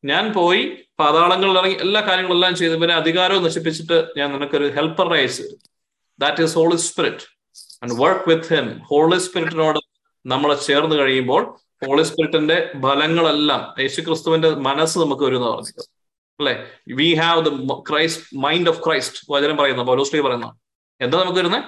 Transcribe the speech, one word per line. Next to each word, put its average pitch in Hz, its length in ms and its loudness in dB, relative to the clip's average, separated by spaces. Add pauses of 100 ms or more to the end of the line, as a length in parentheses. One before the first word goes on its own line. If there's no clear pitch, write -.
ഞാൻ 185 280 -2
പോയി 196 440 0 (220)
പാതാളങ്ങളിൽ 180 580 4
ഇറങ്ങി 185 180 0
എല്ലാ 202 260 0
കാര്യങ്ങളെല്ലാം 185 540 0
ചെയ്ത് 170 200 0
ഇവരെ 170 180 0
അധികാരവും 180 500 2
നശിപ്പിച്ചിട്ട് 160 640 0 (120)
ഞാൻ 143 140 -2
നിനക്കൊരു 143 440 -2
ഹെൽപ്പറിനെ 160 400 0
അയച്ചു 127 280 -2
തരും." - 160 -14 (640)
That 151 240 0
is 160 160 -2
Holy 165 160 4
Spirit - 440 -4 (640)
and 120 180 -6
work 180 300 2
with 160 240 0
him. 107 260 -6
ഹോളി 160 360 2
സ്പിരിറ്റിനോട് 160 600 -2 (460)
നമ്മളെ 143 300 0
ചേർന്ന് 147 400 0
കഴിയുമ്പോൾ 135 640 0 (300)
ഹോളി 143 160 2
സ്പിരിറ്റിന്റെ 160 680 0 (120)
ഫലങ്ങളെല്ലാം, 151 1000 0
യേശു 135 200 -4
ക്രിസ്തുവിന്റെ 160 480 0
മനസ്സ് 147 500 0
നമുക്ക് 143 240 0
വരുമെന്ന് 127 240 0
പറഞ്ഞത്, - 380 -8 (540)
അല്ലേ? 131 320 -4 (220)
We 160 220 2
have 165 340 2
the 135 140 -6
Christ, 143 840 -4
mind 170 160 0
of 165 120 2
Christ. - 540 -4
വചനം 147 280 0
പറയുന്ന, 131 260 0
പൗലോസ് 139 320 0
ലീഹ 151 80 0
പറയുന്ന, 120 340 -4 (440)
എന്താ 139 200 0
നമുക്ക് 185 180 0
വരുന്നേ? 185 280 -2